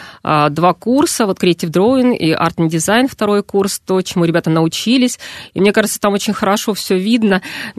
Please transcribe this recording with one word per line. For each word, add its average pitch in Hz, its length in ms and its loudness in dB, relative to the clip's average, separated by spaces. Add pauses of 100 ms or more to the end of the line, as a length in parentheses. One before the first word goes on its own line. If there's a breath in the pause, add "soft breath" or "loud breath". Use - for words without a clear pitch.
(240 loud breath)
а, 147 260 2
два 165 220 2
курса, 254 540 0
вот 190 160 -2
Creative 175 280 0
Drawing 247 460 2
и 160 160 0
Art 165 240 -2
and 165 120 0
Design 202 420 0
второй 208 320 0
курс, 196 420 -2
то, 185 180 0
чему 175 220 -2
ребята 165 260 0
научились. 214 680 0 (360 loud breath)
И 165 60 -4
мне 202 120 4
кажется, 214 260 -2
там 202 160 0
очень 202 180 -2
хорошо 208 420 -2
все - 220 -2
видно. 202 460 2 (360 loud breath)